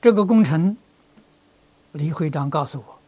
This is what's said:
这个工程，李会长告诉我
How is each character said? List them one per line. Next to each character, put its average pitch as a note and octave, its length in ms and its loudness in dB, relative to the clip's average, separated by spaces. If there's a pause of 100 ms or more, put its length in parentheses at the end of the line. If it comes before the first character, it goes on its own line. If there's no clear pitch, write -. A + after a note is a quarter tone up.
这 A#3 100 4
个 G#3 140 2
工 A3 180 4
程， E3 320 2 (1160)
李 D3+ 180 -6
会 D#3 200 -4
长 C#3 180 -4
告 D3 160 -2
诉 C3+ 160 -12
我 - 280 -20